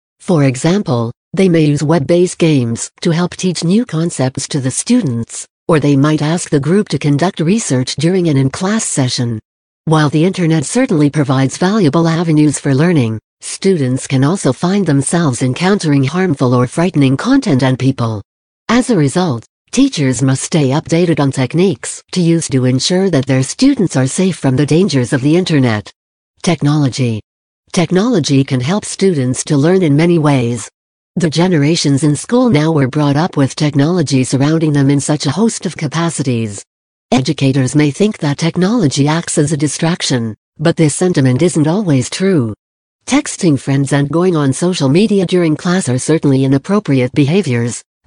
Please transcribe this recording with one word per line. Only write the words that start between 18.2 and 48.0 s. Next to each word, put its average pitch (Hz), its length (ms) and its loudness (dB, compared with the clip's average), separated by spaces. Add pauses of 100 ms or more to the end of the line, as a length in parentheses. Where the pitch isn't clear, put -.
As 247 220 2
a 226 40 2
result, 147 480 0 (280)
teachers 151 500 0
must 135 220 0
stay 147 260 0
updated 160 500 0
on 139 120 0
techniques - 800 -2
to 180 100 -2
use 165 280 0
to 131 160 0
ensure 180 440 0
that 139 160 0
their 131 160 0
students 262 540 0
are 131 100 2
safe 180 320 -2
from 131 180 0
the 143 120 0
dangers 151 460 0
of 135 80 0
the 147 140 2
internet. 135 560 0 (520)
Technology. 143 760 0 (520)
Technology 175 720 2
can 131 180 -2
help 180 240 -2
students 139 600 -2
to 151 120 0
learn 175 240 2
in 147 140 2
many 170 240 2
ways. 123 500 0 (460)
The 170 140 0
generations 151 760 0
in 147 120 2
school 240 340 0
now 160 220 2
were 139 160 2
brought 143 280 0
up 160 220 -2
with 139 180 0
technology 143 680 0
surrounding 151 500 0
them 139 160 2
in 143 100 2
such 151 280 -2
a 139 40 -2
host 214 360 -2
of 160 100 -10
capacities. 131 840 -4 (480)
Educators 135 640 0
may 147 160 2
think 214 260 -2
that 143 220 -4
technology 175 680 0
acts 160 300 -4
as 151 140 2
a 160 60 -2
distraction, 143 800 -2 (220)
but 160 180 0
this 151 200 2
sentiment 139 480 2
isn't 165 240 2
always 160 420 0
true. 160 460 -2 (500)
Texting 202 540 0
friends 139 340 -2
and 143 160 0
going 170 260 0
on 143 160 0
social 180 380 -2
media 196 380 2
during 170 280 0
class 180 320 -2
are 127 120 0
certainly 139 460 2
inappropriate 139 680 0
behaviors, 127 720 0 (240)